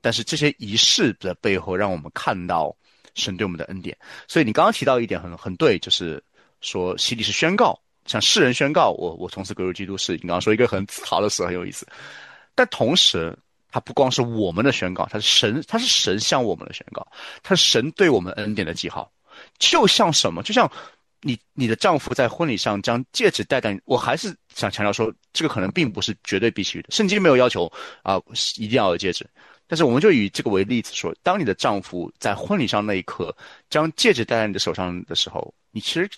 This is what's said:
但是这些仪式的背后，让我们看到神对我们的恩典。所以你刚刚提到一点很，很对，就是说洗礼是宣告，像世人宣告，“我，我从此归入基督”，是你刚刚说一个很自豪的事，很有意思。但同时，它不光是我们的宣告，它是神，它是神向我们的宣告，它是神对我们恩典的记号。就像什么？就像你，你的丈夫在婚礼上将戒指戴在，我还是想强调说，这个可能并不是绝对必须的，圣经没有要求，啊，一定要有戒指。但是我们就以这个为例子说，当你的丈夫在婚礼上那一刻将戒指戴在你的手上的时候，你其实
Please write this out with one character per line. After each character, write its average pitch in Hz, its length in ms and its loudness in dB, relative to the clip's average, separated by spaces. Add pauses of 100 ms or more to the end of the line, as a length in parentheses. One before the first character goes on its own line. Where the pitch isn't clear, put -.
但 117 120 0
是 110 100 -4
这 156 140 -4
些 147 220 2
仪 104 180 -6
式 139 380 4
的 90 200 -6
背 98 240 0
后， 92 160 -4
让 98 160 0
我 90 60 -2
们 76 180 -12
看 92 320 -4
到 82 260 0 (440)
神 92 200 -4
对 107 80 -2
我 98 40 -2
们 87 100 -6
的 76 60 -6
恩 95 180 -12
典。 80 140 -12 (320)
所 170 120 2
以 147 40 4
你 107 80 0
刚 156 120 4
刚 220 80 4
提 - 120 -4
到 127 160 4
一 117 60 -2
点 90 140 -4
很， 85 160 -12
很 92 200 -8
对， 120 240 4
就 92 100 -8
是 80 320 -4 (380)
说 90 360 -4
洗 - 200 -2
礼 107 80 -4
是 92 80 -2
宣 175 240 2
告， 202 200 2 (280)
像 110 180 -2
世 - 180 4
人 123 140 4
宣 143 180 0
告 147 180 4 (100)
，“我， 85 140 -4
我 87 140 -10
从 98 140 -10
此 92 100 -10
归 92 120 -4
入 92 80 -2
基 95 120 -6
督”， 95 140 -8
是 - 140 -2
你 80 60 -4
刚 87 100 -10
刚 87 120 0
说 107 140 2
一 - 20 0
个 120 120 4
很 101 180 -2
自 - 180 -14
豪 - 160 0
的 104 80 0
事， - 160 -2
很 87 80 -4
有 90 140 -6
意 98 60 -10
思。 - 120 -14 (680)
但 247 140 4
同 123 260 0
时， 82 420 2 (320)
它 - 120 -4
不 - 120 -18
光 131 160 4
是 127 140 0
我 110 300 0
们 101 120 0
的 139 60 6
宣 90 240 -2
告， 92 160 -2
它 110 80 -6
是 107 80 -2
神， 120 400 2
它 220 100 -4
是 240 100 0
神 - 340 2
向 127 240 0
我 95 100 0
们 - 140 -12
的 - 40 -16
宣 - 200 -16
告， - 120 -10 (380)
它 - 140 0
是 - 120 4
神 131 240 2
对 185 160 4
我 113 120 4
们 87 140 -8
恩 104 200 -4
典 98 100 -2
的 82 100 -6
记 - 140 -8
号。 - 220 -10 (480)
就 269 300 4
像 190 240 4
什 92 200 2
么？ 85 120 -6
就 214 100 -6
像 220 160 4 (500)
你， 120 160 -4 (160)
你 131 140 -2
的 110 80 2
丈 165 240 4
夫 - 160 -4
在 127 140 2
婚 170 200 -2
礼 113 80 -2
上 101 240 -2
将 120 320 -2
戒 214 160 2
指 - 140 0
戴 131 180 0
在， 101 160 -2 (100)
我 127 100 2
还 123 200 0
是 185 160 -6 (220)
想 104 160 -2
强 104 160 -2
调 101 60 2
说， 110 200 -2 (200)
这 - 140 -2
个 139 60 -2
可 107 80 -4
能 95 120 -2
并 151 180 0
不 98 100 -8
是 104 220 -4
绝 98 160 -2
对 113 100 2
必 104 140 -2
须 87 200 -6
的， - 100 -16
圣 208 160 0
经 202 120 0
没 180 80 4
有 135 80 8
要 127 120 6
求， 90 220 -2 (340)
啊， 95 160 0 (360)
一 110 120 -6
定 120 80 0
要 104 140 4
有 85 60 2
戒 92 160 -2
指。 - 140 -8 (420)
但 170 80 -4
是 165 60 2
我 135 80 6
们 120 100 4
就 208 120 6
以 107 160 4
这 - 160 -6
个 117 60 0
为 98 120 2
例 113 180 0
子 - 140 -12
说， 85 180 -4 (120)
当 185 120 2
你 190 60 -2
的 107 100 0
丈 101 300 0
夫 87 260 -8 (120)
在 101 160 -2
婚 - 200 -2
礼 110 120 0
上 104 180 0
那 104 80 0
一 92 80 -2
刻 - 340 -8 (320)
将 160 280 0
戒 226 160 4
指 120 120 0
戴 120 120 0
在 110 100 2
你 104 60 -4
的 95 80 -4
手 - 120 -2
上 90 340 -4
的 82 100 -6
时 - 120 -2
候， - 240 -8 (200)
你 107 80 -6
其 - 140 -6
实 180 240 0